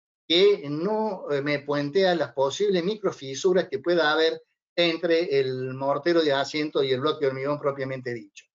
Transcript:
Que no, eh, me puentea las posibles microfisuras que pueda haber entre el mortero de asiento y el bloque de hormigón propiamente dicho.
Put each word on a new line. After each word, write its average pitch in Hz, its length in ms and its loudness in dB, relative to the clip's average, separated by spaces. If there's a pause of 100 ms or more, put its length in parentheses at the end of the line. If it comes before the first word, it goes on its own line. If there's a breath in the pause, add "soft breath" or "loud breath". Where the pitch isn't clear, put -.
(280)
Que 185 400 4
no, 185 600 -4
eh, 143 100 0
me 143 200 -2
puentea 147 540 0
las 151 200 -4
posibles 170 500 0
microfisuras 180 840 -2
que 135 80 -4
pueda 156 340 2
haber 160 300 2 (340)
entre 165 640 2
el 131 340 -2
mortero 143 480 0
de 151 120 4
asiento 151 500 -2
y 135 80 0
el 127 100 0
bloque 151 240 -2
de 135 60 2
hormigón 139 300 -4
propiamente 131 520 -4
dicho. - 320 -14 (100)